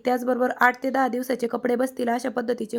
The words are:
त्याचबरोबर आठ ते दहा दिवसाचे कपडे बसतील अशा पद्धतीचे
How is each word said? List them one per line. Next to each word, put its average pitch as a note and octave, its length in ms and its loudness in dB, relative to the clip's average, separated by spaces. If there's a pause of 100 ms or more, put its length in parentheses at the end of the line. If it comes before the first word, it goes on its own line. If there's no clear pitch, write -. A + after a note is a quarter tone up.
त्याचबरोबर B3 460 0 (100)
आठ B3 220 4
ते C4+ 80 -2
दहा C4 180 2
दिवसाचे B3 380 -2
कपडे A#3+ 300 0
बसतील B3+ 320 -2
अशा B3 200 0
पद्धतीचे A#3 500 -2